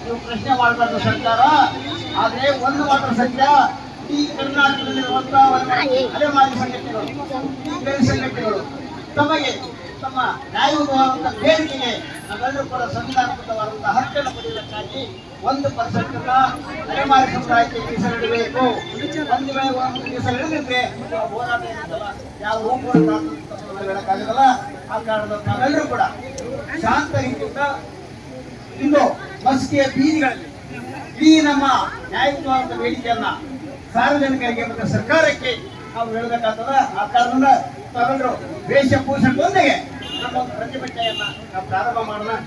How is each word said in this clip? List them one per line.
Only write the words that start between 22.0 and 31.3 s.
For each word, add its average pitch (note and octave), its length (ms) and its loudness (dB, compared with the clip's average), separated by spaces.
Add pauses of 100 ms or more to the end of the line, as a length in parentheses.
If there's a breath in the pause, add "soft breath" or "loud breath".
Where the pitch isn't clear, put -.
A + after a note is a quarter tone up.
ಯಾವ A3 100 0 (120)
ರೂಪವನ್ನು B3+ 500 2 (320)
ತಾಳ್ತದೆ - 220 -12
ಅಂತ G3 180 -8
ಹೇಳಕ್ಕಾಗಲ್ಲ. G3+ 540 0 (500)
ಆ A3+ 40 -2 (100)
ಕಾರಣದಿಂದ G#3+ 420 -4
ನಾವೆಲ್ಲರೂ C#4+ 440 2
ಕೂಡ B3 100 2 (800)
ಶಾಂತ D4 300 0 (120)
ರೀತಿಯಿಂದ B3+ 380 -4 (1200)
ಇಂದು D4 180 6 (440)
ಮಸ್ಕಿಯ C4+ 360 2 (120)
ಬೀದಿಗಳಲ್ಲಿ C#4 520 2 (840)
ಈ - 20 10 (180)